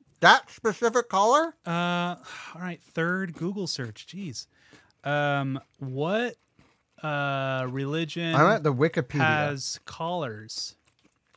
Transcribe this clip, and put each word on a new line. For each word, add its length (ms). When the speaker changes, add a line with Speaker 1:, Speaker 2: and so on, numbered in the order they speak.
Speaker 1:
That 320
specific 560
collar? 480
Speaker 2:
Uh, 500
all 80
right. 220
Third 500
Google 340
search. 400
Jeez. 400
Um, 480
what, 560
uh, 680
religion 640
Speaker 1:
I'm 160
at 120
the 100
Wikipedia. 460
Speaker 2:
has 640
collars 880